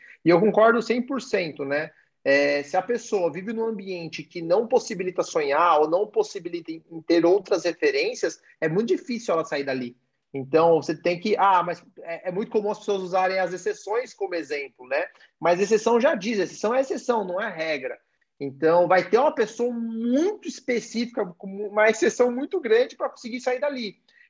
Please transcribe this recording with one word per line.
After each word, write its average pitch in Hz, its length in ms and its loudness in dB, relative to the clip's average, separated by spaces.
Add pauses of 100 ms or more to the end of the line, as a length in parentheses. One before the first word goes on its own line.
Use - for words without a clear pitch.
(240)
E 160 60 4
eu 170 100 8
concordo 220 420 6
cem 233 200 -2
por 254 200 -6
cento, 170 440 -4
né? 147 260 -4 (320)
É, 143 400 2
se 139 120 -8
a 185 60 4
pessoa 185 500 -2
vive 190 220 -8
num 226 140 -4
ambiente 190 560 -8
que 175 180 -12
não 185 260 2
possibilita 185 560 -2
sonhar 156 560 2
ou 156 100 4
não 185 180 0
possibilita 175 640 -6
em, 160 200 -12
em 165 100 -14
ter 165 240 4
outras 185 380 2
referências, 165 800 -2 (180)
é 160 80 -2
muito 196 220 0
difícil - 440 -2
ela 160 120 0
sair 143 180 -6
dali. 131 320 -6 (380)
Então, 156 480 4
você 165 120 -4
tem 170 240 -2
que... 202 200 0
Ah, 185 260 4
mas 170 180 -6 (200)
é, 165 260 -10
é 185 60 -6
muito - 180 -4
comum 208 180 0
as 202 100 -6
pessoas 196 220 -4
usarem 185 380 0
as 180 140 -2
exceções 208 600 -6
como 185 220 -6
exemplo, 139 500 -8
né? 139 200 -2 (340)
Mas 175 220 2
exceção 220 400 4
já 294 140 4
diz: 214 220 -4
exceção 208 380 -2
é 262 60 2
exceção, 247 420 -2
não 180 180 -6
é 220 80 -6
regra. 156 480 -6 (420)
Então, 156 500 2
vai 180 200 4
ter 214 80 4
uma 294 160 4
pessoa 240 400 -2
muito 240 720 -2
específica, 233 800 -4 (120)
com 196 100 -16
uma 208 420 0
exceção 247 400 2
muito 262 300 -4
grande 240 380 2
pra 269 120 -4
conseguir 247 300 -10
sair 254 200 -4
dali. 254 360 -4 (340)